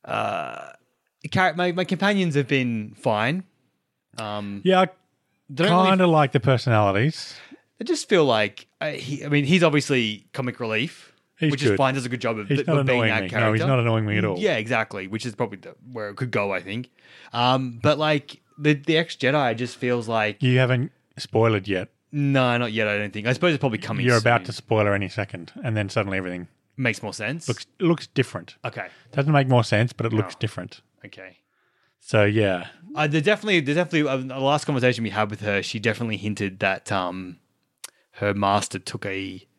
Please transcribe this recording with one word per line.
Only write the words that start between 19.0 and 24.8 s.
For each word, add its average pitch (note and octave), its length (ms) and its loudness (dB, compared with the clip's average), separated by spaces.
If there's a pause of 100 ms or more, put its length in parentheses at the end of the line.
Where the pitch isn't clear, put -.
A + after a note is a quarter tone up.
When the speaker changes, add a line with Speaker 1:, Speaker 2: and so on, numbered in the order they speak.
Speaker 1:
Jedi C3 400 2
just A#2+ 220 -8
feels B2 300 -2
like G#2+ 340 -2
Speaker 2:
You B2+ 160 4
haven't B2+ 340 2 (260)
spoiled A2 500 2
yet. F#2+ 220 -2 (220)
Speaker 1:
No, C#3 460 2
not A#2+ 160 -4
yet. A2 140 0
I G#2 100 0
don't G2+ 160 -6
think. G#2 140 -6
I B2+ 60 2
suppose E3+ 200 2
it's C#3 60 -2
probably A#2 180 -2
coming - 280 -4
Speaker 2:
You're B2 120 4
about A#2 220 4
Speaker 1:
soon. F#2 80 -8
Speaker 2:
to - 60 -10
spoiler G#2 420 0